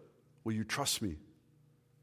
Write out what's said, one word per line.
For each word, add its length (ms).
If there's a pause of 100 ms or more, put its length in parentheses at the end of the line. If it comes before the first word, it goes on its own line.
(420)
will 120
you 100
trust 380
me?" 140 (840)